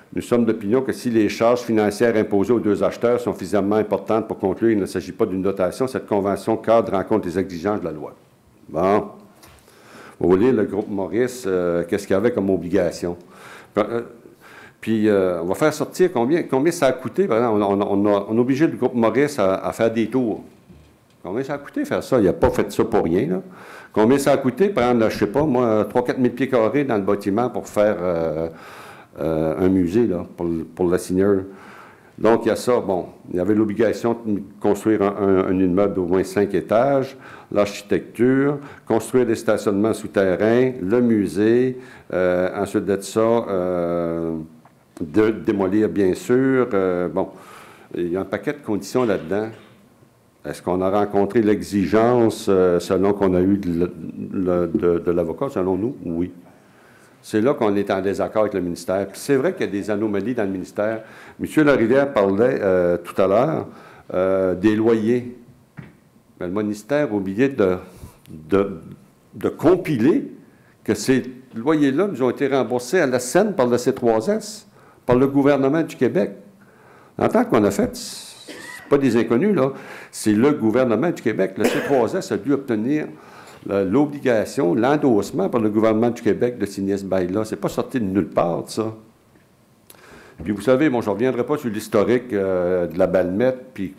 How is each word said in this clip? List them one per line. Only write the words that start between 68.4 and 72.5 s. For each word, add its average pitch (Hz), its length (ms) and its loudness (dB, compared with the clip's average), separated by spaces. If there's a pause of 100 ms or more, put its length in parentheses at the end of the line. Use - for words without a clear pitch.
de 104 140 -4
compiler 160 840 0 (540)
que 110 80 0
ces 127 300 0 (300)
loyers-là 147 540 0
nous 131 160 -4
ont 123 60 4
été 139 180 -2
remboursés 123 540 0